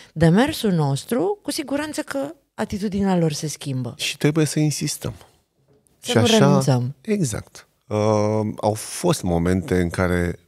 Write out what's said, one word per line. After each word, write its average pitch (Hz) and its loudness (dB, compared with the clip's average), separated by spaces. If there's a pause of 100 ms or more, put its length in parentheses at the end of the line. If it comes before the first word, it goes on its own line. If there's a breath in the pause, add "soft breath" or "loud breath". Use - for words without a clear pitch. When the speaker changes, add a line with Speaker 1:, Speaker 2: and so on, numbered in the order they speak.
(140 loud breath)
Speaker 1:
demersul 196 2
nostru, 180 -2
cu - -8
siguranță 294 -6
că 285 -8 (200)
atitudinea 196 -2
lor 165 2
se 147 -6
schimbă. 131 -6
Speaker 2:
Și - -6
trebuie 151 2
să 147 -2
insistăm. 151 -2 (840)
Speaker 1:
Să - -8
Speaker 2:
Și 240 2
Speaker 1:
nu 220 6
Speaker 2:
așa, 220 4
Speaker 1:
renunțăm. 135 4
Speaker 2:
exact. - -4 (200)
Uh, 107 -2 (640)
au 107 2
fost - -2
momente 90 0
în 85 0
care 87 -2